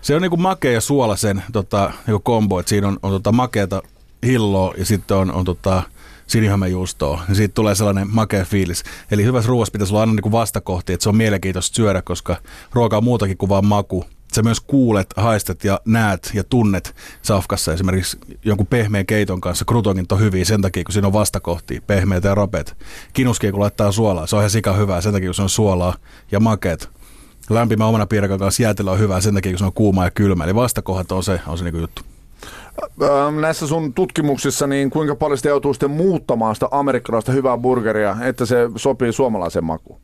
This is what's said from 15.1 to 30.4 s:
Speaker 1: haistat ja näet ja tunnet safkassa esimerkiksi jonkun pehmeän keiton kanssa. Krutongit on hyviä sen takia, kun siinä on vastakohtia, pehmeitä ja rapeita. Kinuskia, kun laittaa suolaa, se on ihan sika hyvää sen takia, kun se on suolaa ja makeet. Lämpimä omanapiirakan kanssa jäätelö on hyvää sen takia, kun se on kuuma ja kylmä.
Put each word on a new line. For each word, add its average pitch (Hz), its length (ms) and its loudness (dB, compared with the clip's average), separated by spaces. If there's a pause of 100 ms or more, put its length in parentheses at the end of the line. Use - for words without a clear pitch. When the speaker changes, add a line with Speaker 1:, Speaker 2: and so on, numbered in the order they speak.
Speaker 1:
haistat 101 480 0
ja 98 200 0
näet 110 500 0
ja 98 100 0
tunnet 104 500 0 (280)
safkassa 90 500 -2
esimerkiksi 92 460 -2 (260)
jonkun 101 220 2
pehmeän 104 400 0
keiton 98 340 0
kanssa. 90 240 -4
Krutongit 98 480 0
on 98 80 2
hyviä 92 240 2
sen 104 180 2
takia, 92 220 -2
kun - 80 -10
siinä 101 140 2
on 98 60 2
vastakohtia, 98 720 -2
pehmeitä 95 420 2
ja 98 60 2
rapeita. 95 400 -2 (380)
Kinuskia, 117 400 0
kun 101 80 -2
laittaa 104 320 2
suolaa, 95 340 0
se 113 100 0
on 104 60 2
ihan 104 80 2
sika 101 220 0
hyvää 98 280 0
sen 101 120 0
takia, 95 160 0
kun 87 60 -4
se - 80 -2
on 98 60 2
suolaa 92 460 2 (380)
ja 101 80 2
makeet. 101 480 0 (640)
Lämpimä 110 360 2
omanapiirakan 101 520 0
kanssa 98 240 0
jäätelö 104 280 0
on 95 80 0
hyvää 98 220 2
sen 101 140 0
takia, 95 180 0
kun 90 60 -4
se 101 60 0
on 95 80 0
kuuma 95 320 4
ja 87 60 2
kylmä. 95 340 2